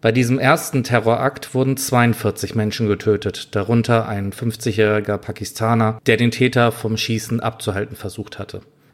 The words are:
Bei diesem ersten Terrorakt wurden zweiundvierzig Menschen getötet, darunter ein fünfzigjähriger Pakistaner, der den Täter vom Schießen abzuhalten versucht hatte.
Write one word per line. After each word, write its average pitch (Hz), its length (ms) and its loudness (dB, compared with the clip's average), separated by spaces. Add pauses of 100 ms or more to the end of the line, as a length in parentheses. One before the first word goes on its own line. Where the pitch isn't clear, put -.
Bei 113 100 4
diesem 120 260 2
ersten 139 460 2
Terrorakt 120 680 0
wurden 131 240 0
zweiundvierzig 117 760 0
Menschen 107 340 0
getötet, 101 640 -2
darunter 113 520 2
ein 101 280 -4
fünfzigjähriger 107 840 0
Pakistaner, 110 880 -2
der 113 140 4
den 120 120 4
Täter 123 420 2
vom 110 260 -4
Schießen 113 420 -4
abzuhalten 107 560 -6
versucht - 420 -12
hatte. - 220 -12 (340)